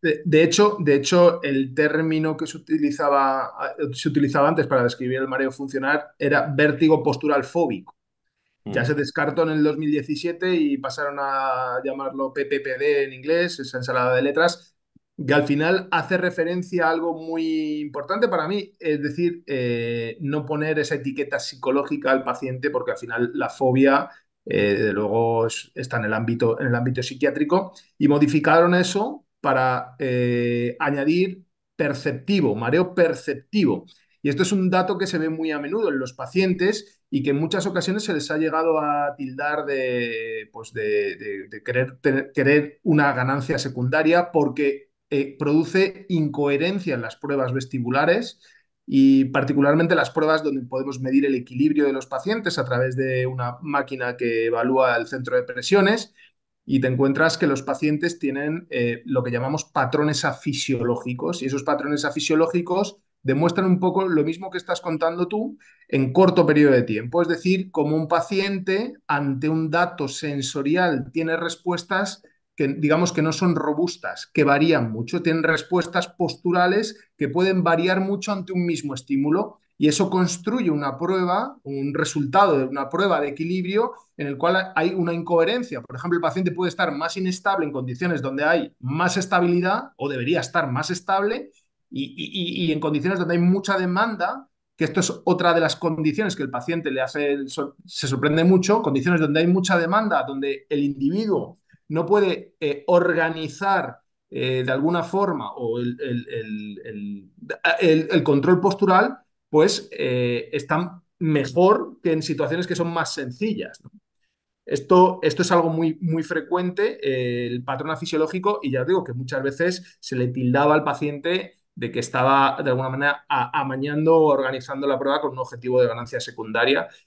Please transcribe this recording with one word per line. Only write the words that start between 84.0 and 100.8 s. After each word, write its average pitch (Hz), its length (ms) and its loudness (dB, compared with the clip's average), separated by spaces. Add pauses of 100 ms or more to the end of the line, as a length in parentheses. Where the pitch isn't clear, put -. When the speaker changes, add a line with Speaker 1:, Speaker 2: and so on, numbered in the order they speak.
Speaker 1:
en 147 120 -6
el 139 100 -6
cual 185 380 0
hay 165 180 2
una 170 200 0
incoherencia. 170 680 0
Por - 140 -16
ejemplo, 175 220 -2
el 170 40 -2
paciente 180 300 0
puede 175 180 -2
estar 175 220 -2
más 160 260 -4
inestable 185 480 0
en 143 60 -4
condiciones 131 500 -2
donde 135 220 -4
hay 160 360 0
más 160 380 0
estabilidad 185 760 0
o 139 120 -6
debería 139 340 -2
estar 139 300 -2
más 147 200 -4
estable 202 580 -2 (400)
y, 139 140 -6
y, 180 600 -6
y, - 20 -
y 156 40 0
en 151 80 -2
condiciones 160 380 -2
donde 175 160 -2
hay 175 80 2
mucha 196 380 2
demanda, 196 720 -2 (280)
que 160 80 0
esto 156 140 -2
es - 260 -2
otra 175 280 2
de 165 80 4
las 156 140 0
condiciones 160 600 -2
que 147 80 -6
el 127 80 -6
paciente 156 400 -4
le 131 100 -2
hace, 143 460 -2
sor-, 139 280 -8 (100)
se - 220 -6
sorprende 147 360 2
mucho, 185 400 4
condiciones 156 360 2
donde 156 200 2
hay 170 80 4
mucha 180 320 2
demanda, 175 480 0
donde 139 420 -6
el 143 140 0